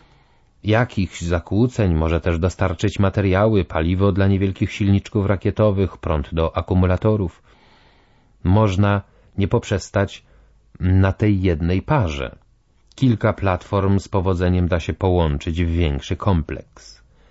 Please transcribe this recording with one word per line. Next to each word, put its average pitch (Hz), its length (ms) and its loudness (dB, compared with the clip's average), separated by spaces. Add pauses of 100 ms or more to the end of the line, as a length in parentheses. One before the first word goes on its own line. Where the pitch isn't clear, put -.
(640)
jakichś 107 580 -2
zakłóceń, 92 760 0
może 80 260 0
też 85 180 -2
dostarczyć 92 600 -2
materiały, 98 680 2
paliwo 92 460 0
dla 95 160 0
niewielkich 98 440 0
silniczków 98 540 0
rakietowych, 98 720 0
prąd 78 360 -4
do 80 240 -2
akumulatorów. 90 840 0 (1000)
Można 101 580 2 (360)
nie 98 100 0
poprzestać - 760 -2 (560)
na 92 320 4
tej 101 300 2
jednej 87 400 0
parze. 78 540 -4 (600)
Kilka 113 380 2
platform 98 680 0
z - 80 -10
powodzeniem 90 600 0
da 87 120 0
się 85 140 -6
połączyć 87 680 0
w 82 60 0
większy 82 460 -2
kompleks. - 920 -4 (260)